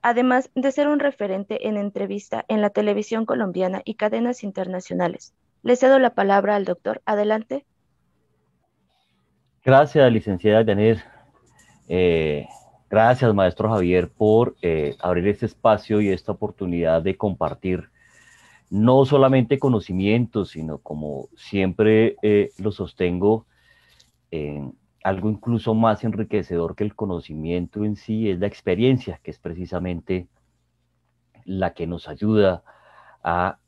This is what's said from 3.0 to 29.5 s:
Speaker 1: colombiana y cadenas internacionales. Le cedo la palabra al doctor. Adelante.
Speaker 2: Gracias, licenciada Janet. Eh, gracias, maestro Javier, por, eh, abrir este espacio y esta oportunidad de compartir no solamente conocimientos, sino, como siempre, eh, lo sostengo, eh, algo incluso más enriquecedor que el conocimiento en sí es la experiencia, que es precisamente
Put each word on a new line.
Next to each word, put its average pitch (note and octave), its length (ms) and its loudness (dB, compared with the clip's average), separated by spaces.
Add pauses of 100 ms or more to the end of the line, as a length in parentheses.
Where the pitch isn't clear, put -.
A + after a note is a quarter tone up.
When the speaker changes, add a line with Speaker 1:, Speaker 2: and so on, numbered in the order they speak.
Speaker 1:
colombiana F#3 580 -4
y A3 100 -8
cadenas A3+ 480 -4
internacionales. F#3 920 -6 (300)
Le B3 140 2
cedo C4+ 240 6
la B3+ 140 2
palabra G3 420 2
al G3+ 80 -2
doctor. F#3 420 -6
Adelante. G#3+ 580 -2 (2000)
Speaker 2:
Gracias, C3+ 480 6
licenciada G#2+ 520 2
Janet. G#2+ 340 2 (920)
Eh, D#2+ 600 0 (420)
gracias, A#2 420 4
maestro G2+ 380 0
Javier, F2+ 400 2
por, A2 500 2
eh, D#2 380 -2
abrir F2 300 -2
este G#2 180 -4
espacio G#2+ 540 0
y G#2 80 0
esta F#2+ 240 -4
oportunidad E2+ 680 -2
de F#2 160 -4
compartir F2+ 720 -6 (800)
no B2 340 6
solamente C3+ 560 4
conocimientos, G#2+ 920 0
sino, D#2 280 -10
como D2+ 580 -10
siempre, G#2 840 2
eh, G#2 360 2
lo G2 140 -4
sostengo, F#2 720 -2 (840)
eh, D2 360 -8 (360)
algo F#2+ 260 -2
incluso A2 440 -2
más A2 280 0
enriquecedor F#2+ 720 -4
que - 80 -6
el G#2 140 -6
conocimiento F2 880 -6
en G#2 100 -4
sí A2 340 -4
es F2+ 120 -4
la G2+ 80 -2
experiencia, G#2+ 760 -2
que - 80 -16
es - 80 -16
precisamente F2 880 -8 (1160)